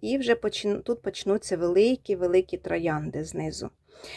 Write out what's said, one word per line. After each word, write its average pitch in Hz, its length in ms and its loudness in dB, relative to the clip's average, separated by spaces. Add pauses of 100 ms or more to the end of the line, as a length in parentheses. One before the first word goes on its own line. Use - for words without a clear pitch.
І 262 160 0
вже 240 180 2
почин-, 208 460 -2
тут - 200 -4
почнуться 196 560 -2
великі-великі 180 1000 2
троянди 160 640 -2
знизу. 156 460 -6 (480)